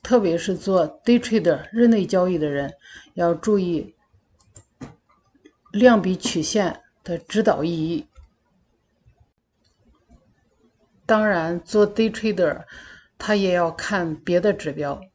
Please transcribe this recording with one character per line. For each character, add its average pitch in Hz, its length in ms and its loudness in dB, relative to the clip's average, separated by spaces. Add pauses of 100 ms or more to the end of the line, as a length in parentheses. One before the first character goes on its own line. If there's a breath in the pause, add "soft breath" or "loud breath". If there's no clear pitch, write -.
特 240 180 2
别 170 160 0
是 180 180 -4
做 175 320 0 (160)
day 240 160 4
trader 170 540 0
日 233 140 4
内 220 180 4
交 185 240 0
易 180 80 0
的 151 120 -2
人， 143 260 -4 (400 loud breath)
要 170 180 0
注 202 260 0
意 175 380 -4 (1800)
量 220 300 6
比 185 120 0
曲 175 280 -4
线 185 400 -2 (200)
的 175 140 -8
指 208 260 -2
导 147 220 2
意 170 60 -2
义。 165 360 -4 (3000)
当 214 240 2
然， 170 320 -2
做 208 260 2
day 220 240 0
trader， 185 540 -2 (520 loud breath)
他 214 200 -2
也 190 160 2
要 175 180 2
看 165 460 -4
别 175 240 0
的 202 120 2
指 151 200 -6
标 143 280 -6 (140)